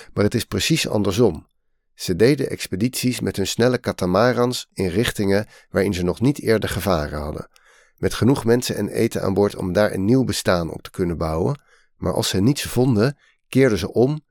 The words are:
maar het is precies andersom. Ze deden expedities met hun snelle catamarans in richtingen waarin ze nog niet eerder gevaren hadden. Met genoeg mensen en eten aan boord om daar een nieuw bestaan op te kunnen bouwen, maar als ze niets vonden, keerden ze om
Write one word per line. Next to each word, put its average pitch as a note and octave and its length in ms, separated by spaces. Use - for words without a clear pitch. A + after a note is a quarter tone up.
maar G2+ 100
het G#2 120
is A2+ 100
precies - 420
andersom. G2+ 600
Ze - 220
deden C3+ 340
expedities A#2 720
met G2+ 160
hun F#2+ 120
snelle B2 320
catamarans A#2 920
in F#2+ 140
richtingen G2 600
waarin F#2+ 240
ze F2 100
nog F2 180
niet C#3+ 180
eerder A2 300
gevaren D2+ 500
hadden. D2+ 300
Met - 160
genoeg B2 320
mensen A#2 300
en G#2 120
eten A2 340
aan F#2+ 120
boord G2+ 220
om F2+ 180
daar G#2 180
een G2 140
nieuw B2+ 180
bestaan F#2 460
op - 120
te - 100
kunnen F2 260
bouwen, E2+ 440
maar F2+ 160
als - 160
ze F#2+ 120
niets C3+ 220
vonden, B2+ 540
keerden B2+ 280
ze F2+ 160
om C#3 380